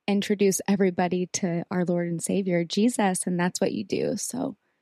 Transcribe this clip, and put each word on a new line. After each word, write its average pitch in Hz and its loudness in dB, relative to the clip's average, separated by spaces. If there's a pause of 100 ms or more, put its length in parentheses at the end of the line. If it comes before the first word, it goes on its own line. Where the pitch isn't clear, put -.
introduce 202 2
everybody 180 2
to 170 -2
our 180 0
Lord 175 0
and 170 -4
Savior, 185 0
Jesus. 202 0
And 180 0
that's 180 0
what 196 0
you 214 -4
do. - -2
So, - -6 (240)